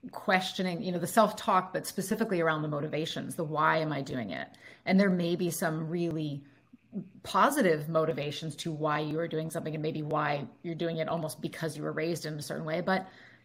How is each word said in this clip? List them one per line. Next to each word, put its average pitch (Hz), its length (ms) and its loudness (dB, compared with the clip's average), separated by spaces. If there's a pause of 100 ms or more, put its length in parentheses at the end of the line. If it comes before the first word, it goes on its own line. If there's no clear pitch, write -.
(100)
questioning, 185 720 0
you 180 80 -2
know, 175 80 0
the 170 80 -2
self-talk, 202 640 4
but - 140 -4
specifically 202 540 0
around 160 220 2
the 156 60 -2
motivations, 151 680 -4
the 170 80 -2
why 156 340 4
am 156 140 0
I 139 100 -2
doing 127 280 -4
it? 67 180 -6 (360)
And 190 140 6
there 202 120 6
may 175 260 2
be 175 140 0
some 160 380 -2
really 160 540 -2 (800)
positive 190 680 4
motivations 156 680 0
to 170 160 -6
why 151 280 0
you 151 200 -2
are 170 80 -2
doing 160 220 -4
something 160 240 -6
and 156 80 -4
maybe 156 200 -2
why 147 440 0 (160)
you're 170 120 -6
doing 165 240 -2
it 160 100 -2
almost 160 320 -4
because 160 360 -6
you 151 80 -8
were 156 80 -2
raised 160 340 -2
in 156 80 -4
a 151 80 -6
certain 151 240 -6
way. 160 140 -2
But 190 280 2 (360)